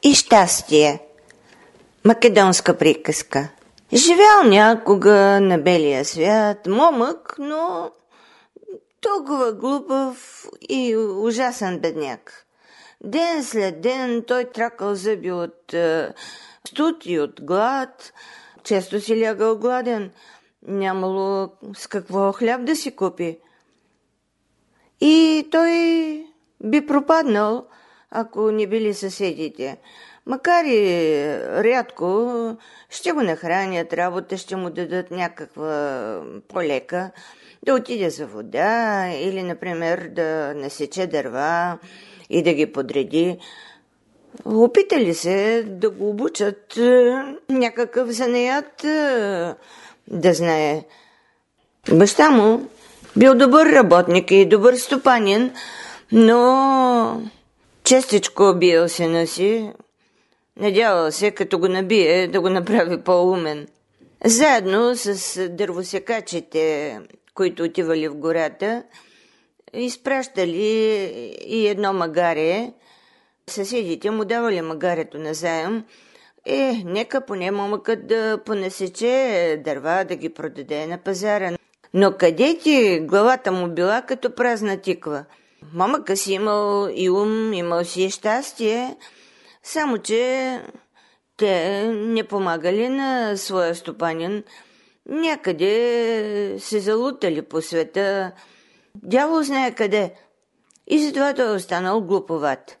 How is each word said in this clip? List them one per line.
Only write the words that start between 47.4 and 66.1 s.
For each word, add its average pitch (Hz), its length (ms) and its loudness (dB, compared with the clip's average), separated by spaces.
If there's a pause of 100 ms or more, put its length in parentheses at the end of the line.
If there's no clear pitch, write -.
някакъв 240 600 -2
занаят, 247 760 -2
е, 233 720 -2 (540)
да 170 260 4
знае. 156 500 0 (1080)
Баща 202 380 6
му 233 380 4 (480)
бил 262 180 8
добър 269 320 6
работник 180 640 6
и 196 140 8
добър 208 300 6
стопанин, 247 800 2 (600)
но 240 1080 4 (640)
честичко 202 720 4
бил 175 340 4
сина 165 380 -2
си. 208 460 -2 (840)
Надявал 190 560 2
се, 202 180 0
като 196 280 0
го 175 100 2
набие, 180 600 4
да 170 120 0
го 175 80 0
направи 180 520 0
по-умен. 175 640 0 (580)
Заедно 233 720 2
с 190 520 -6
дървосекачите, 170 1500 -4 (360)